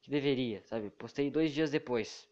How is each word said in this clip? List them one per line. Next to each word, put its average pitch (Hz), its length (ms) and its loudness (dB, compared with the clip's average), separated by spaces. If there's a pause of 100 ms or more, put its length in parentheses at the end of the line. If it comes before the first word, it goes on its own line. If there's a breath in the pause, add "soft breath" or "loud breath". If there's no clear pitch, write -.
que - 80 -20
deveria, 131 560 0
sabe? 110 260 -4
Postei 143 400 -4
dois 151 220 2
dias 151 180 2
depois. 123 600 -2